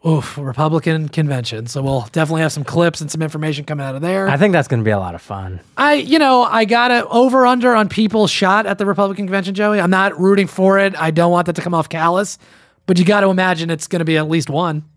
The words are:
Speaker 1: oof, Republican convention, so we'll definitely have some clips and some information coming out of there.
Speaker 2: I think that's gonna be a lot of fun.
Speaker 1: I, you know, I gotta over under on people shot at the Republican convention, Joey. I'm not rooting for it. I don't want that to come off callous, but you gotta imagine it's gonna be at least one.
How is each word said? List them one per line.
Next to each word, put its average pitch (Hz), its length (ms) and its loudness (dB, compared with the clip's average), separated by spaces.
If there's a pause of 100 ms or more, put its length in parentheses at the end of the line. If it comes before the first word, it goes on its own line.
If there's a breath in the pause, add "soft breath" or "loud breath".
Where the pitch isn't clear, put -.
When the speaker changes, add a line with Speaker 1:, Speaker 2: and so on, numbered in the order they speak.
Speaker 1:
oof, 160 320 -2
Republican 156 680 -2
convention, 127 580 -4
so 135 160 -8
we'll 135 300 -2
definitely 160 300 0
have 156 100 0
some 143 140 -8
clips 165 340 0
and 151 100 -10
some 160 120 -6
information 156 420 -6
coming 147 220 -8
out 135 100 -8
of 139 60 -8
there. 190 260 -2
Speaker 2:
I 190 80 2
think 190 160 4
that's 156 160 2
gonna 113 160 0
be 107 80 2
a 101 80 0
lot 90 160 -8
of 85 60 -14
fun. 95 400 -10 (160)
Speaker 1:
I, 294 160 2
you 294 260 2
know, 262 240 4
I 226 220 2
gotta 240 420 0
over 254 380 4
under 247 280 4
on 214 140 2
people 214 400 0
shot 202 380 2
at 196 140 -4
the 208 60 -2
Republican 196 420 -2
convention, 190 280 -4
Joey. 208 240 0
I'm 180 120 2
not 190 280 0
rooting 196 280 4
for 196 300 2
it. 196 220 2
I 160 120 0
don't 170 200 2
want 175 140 2
that 170 100 -4
to - 60 -6
come 175 120 -4
off 160 140 -2
callous, 170 500 -2 (480 soft breath)
but 180 140 2
you 180 60 4
gotta 196 240 4
imagine 180 400 0
it's 156 180 -6
gonna 170 160 -4
be 160 140 0
at 156 100 0
least 160 220 -2
one. 151 340 -4 (120)